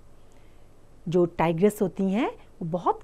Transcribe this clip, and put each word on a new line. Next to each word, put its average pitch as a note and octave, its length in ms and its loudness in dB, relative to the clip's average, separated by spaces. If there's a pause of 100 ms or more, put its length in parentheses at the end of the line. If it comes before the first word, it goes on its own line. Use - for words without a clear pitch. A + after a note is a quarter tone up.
(1080)
जो F3 180 4
टाइग्रेस E3+ 560 0
होती F#3+ 280 -2
हैं, A#3+ 200 0
वो - 340 -14
बहुत F3+ 400 -2